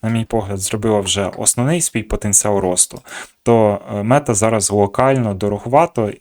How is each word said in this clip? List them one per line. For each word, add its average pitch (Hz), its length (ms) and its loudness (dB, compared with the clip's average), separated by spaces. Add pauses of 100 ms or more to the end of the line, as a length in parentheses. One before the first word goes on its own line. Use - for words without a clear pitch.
на 113 60 -2
мій 113 160 -2
погляд, 101 340 -4
зробила 107 400 0
вже 98 260 -2
основний 123 560 -2
свій 113 220 -4
потенціал 104 540 0
росту, 92 440 -2 (420)
то, 110 380 4 (100)
е, - 20 -8
Meta 120 400 0
зараз 107 380 0
локально 110 640 2
дорогувато 104 880 0